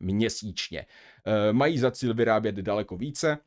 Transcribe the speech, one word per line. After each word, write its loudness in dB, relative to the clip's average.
měsíčně. -4
Eh, 2
mají 4
za 4
cíl -2
vyrábět 2
daleko -4
více -4